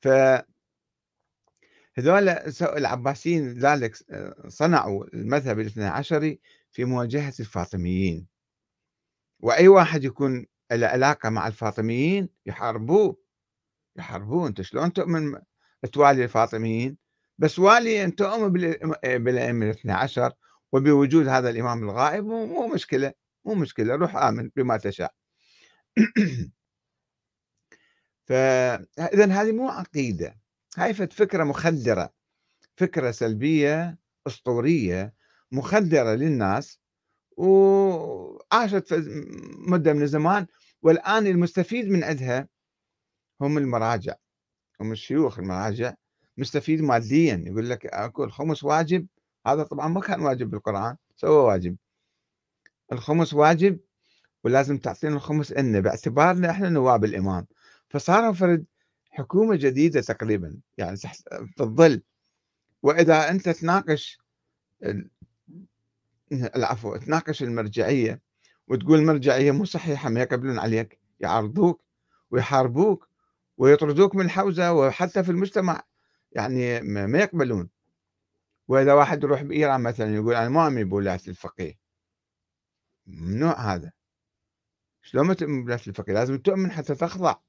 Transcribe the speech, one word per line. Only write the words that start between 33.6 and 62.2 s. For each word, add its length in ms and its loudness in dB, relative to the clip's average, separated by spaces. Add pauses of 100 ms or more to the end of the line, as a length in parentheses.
أسطورية 880 -2 (380)
مخدرة 600 2
للناس، 680 -2 (560)
وعاشت 1500 2
فد 160 0 (640)
مدة 240 4
من 100 2
الزمان، 440 0 (360)
والآن 440 4
المستفيد 600 0
من 160 2
عندها 440 -4 (920)
هم 180 0
المراجع، 560 -2 (680)
هم 120 -6
الشيوخ 460 -2
المراجع، 560 -6 (440)
مستفيد 440 -2
ماديًا. 640 2
يقول 240 -6
لك: 160 -8
"أكو 380 -8
الخمس 400 -6
واجب"، 420 0 (400)
هذا 160 0
طبعًا 260 -6
ما 120 -2
كان 200 -6
واجب 300 -2
بالقرآن، 460 -6 (200)
سوى 280 4
واجب. 320 2 (1160)
"الخمس 420 -2
واجب 440 4 (680)
ولازم 340 2
تعطينا 380 -4
الخمس 360 -4
إلنا 280 2
باعتبارنا 680 0
إحنا 180 -2
نواب 360 4
الإمام". 420 -2 (420)
فصاروا 440 0
فرد 320 2 (460)
حكومة 460 0
جديدة 440 2
تقريبًا، 580 -4 (200)
يعني 180 -6
تحت، 320 -16
في 340 -12
الظل. 400 4 (800)